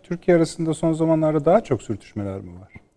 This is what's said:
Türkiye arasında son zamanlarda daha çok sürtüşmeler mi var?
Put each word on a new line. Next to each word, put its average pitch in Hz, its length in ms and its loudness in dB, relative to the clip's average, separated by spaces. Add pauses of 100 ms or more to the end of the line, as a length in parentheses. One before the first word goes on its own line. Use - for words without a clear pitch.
Türkiye 175 340 2
arasında 160 360 0
son 160 200 0
zamanlarda 156 520 0
daha 190 180 4
çok 120 180 -4
sürtüşmeler 101 600 -8
mi 90 100 -16 (100)
var? 101 120 -20 (240)